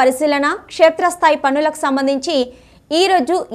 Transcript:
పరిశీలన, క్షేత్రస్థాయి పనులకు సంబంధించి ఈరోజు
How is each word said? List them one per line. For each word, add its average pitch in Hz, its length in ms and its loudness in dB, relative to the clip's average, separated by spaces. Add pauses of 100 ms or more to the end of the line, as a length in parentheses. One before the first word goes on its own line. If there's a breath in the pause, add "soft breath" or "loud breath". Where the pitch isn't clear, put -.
పరిశీలన, 277 480 0 (220)
క్షేత్రస్థాయి 320 760 2
పనులకు 302 400 -2
సంబంధించి 269 520 -2 (640 loud breath)
ఈరోజు 359 360 2 (200)